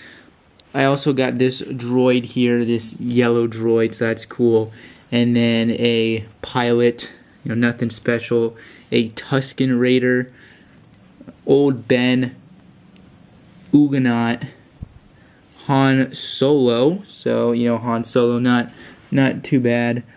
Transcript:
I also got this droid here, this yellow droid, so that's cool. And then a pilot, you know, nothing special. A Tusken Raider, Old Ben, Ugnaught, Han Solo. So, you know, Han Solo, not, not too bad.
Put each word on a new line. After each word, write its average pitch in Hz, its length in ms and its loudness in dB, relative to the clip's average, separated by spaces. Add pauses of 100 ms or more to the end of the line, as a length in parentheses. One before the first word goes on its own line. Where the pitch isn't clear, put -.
(720)
I 135 120 0
also 139 260 0
got 123 280 -2
this 127 220 0
droid 127 640 0
here, 120 400 0
this 113 360 -2
yellow 120 480 0
droid, 113 480 0
so 117 100 -4
that's 113 200 -4
cool. 110 460 0 (400)
And 120 240 2
then 117 360 2
a 113 520 0 (180)
pilot, 120 720 0 (320)
you - 60 -8
know, 110 60 -4
nothing 117 340 -2
special. 117 640 -2 (360)
A 120 180 0
Tusken 131 680 -2
Raider, 127 540 0 (1120)
Old 135 420 2
Ben, 127 480 0 (1400)
Ugnaught, 127 720 2 (1200)
Han 135 480 0
Solo. 135 920 0
So, 117 440 -2
you 120 140 -2
know, 117 120 0
Han 117 280 -4
Solo, 120 340 0
not, 123 320 0 (400)
not 135 320 0
too 135 160 0
bad. 120 440 0 (140)